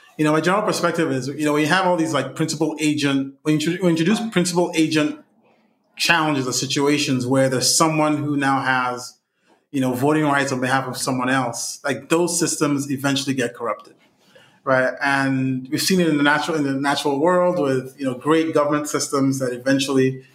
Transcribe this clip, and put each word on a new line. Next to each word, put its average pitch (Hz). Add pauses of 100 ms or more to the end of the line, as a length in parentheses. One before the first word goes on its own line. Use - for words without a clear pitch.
(180)
You 156
know, 151
my 156
general 190
perspective 170
is, 131
you 147
know, 147
we 151
have 185
all 180
these, 160
like, 135
principal 156
agent, 143
we 156
intro-, 170
we 180
introduce 165 (120)
principal 175
agent 151 (720)
challenges 151
or 123
situations 139
where 135
there's 127
someone 156
who 143
now 135
has, 123 (540)
you 139
know, 127
voting 147
rights 139
on 123
behalf 131
of -
someone 127
else. 127
Like, 139
those 170
systems 143
eventually 135
get 120
corrupted, - (720)
right? 127
And 135
we've 151
seen 185
it 160
in 151
the 143
natural, 151
in 147
the 139
natural 143
world 180
with, 131
you 139
know, 127
great 160
government 147
systems 135
that 127
eventually 131